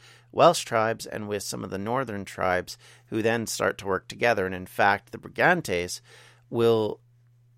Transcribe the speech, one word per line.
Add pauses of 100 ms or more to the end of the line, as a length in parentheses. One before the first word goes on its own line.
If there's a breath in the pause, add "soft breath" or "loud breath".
(320 loud breath)
Welsh
tribes
and
with
some
of
the
northern
tribes (300 loud breath)
who
then
start
to
work
together.
And
in
fact,
the
Brigantes (480 loud breath)
will (580)